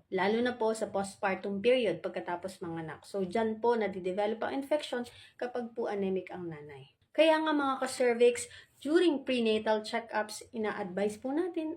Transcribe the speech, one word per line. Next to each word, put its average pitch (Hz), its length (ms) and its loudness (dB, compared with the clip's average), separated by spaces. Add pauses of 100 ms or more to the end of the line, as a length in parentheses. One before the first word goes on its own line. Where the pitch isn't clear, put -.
(140)
Lalo 202 240 4
na 247 160 0
po 226 160 0
sa 220 180 -2
postpartum 196 720 -2
period 220 400 4
pagkatapos 180 640 -6
manganak. 165 400 -8
So, 196 240 -4
dyan 220 320 0
po 233 160 4
nadidevelop 202 720 -2
ang 269 160 -4
infection 277 400 -2 (320)
kapag 240 400 -6
po 233 160 -4
anemic 190 400 -2
ang 180 160 -10
nanay. 147 480 -14 (160)
Kaya 311 320 6
nga 311 80 0
mga 269 320 0
ka-cervix, 240 640 4 (320)
during 320 480 4
prenatal 220 560 2
checkups, 220 720 -4
ina-advise 208 640 -2
po 262 160 -4
natin 339 420 -2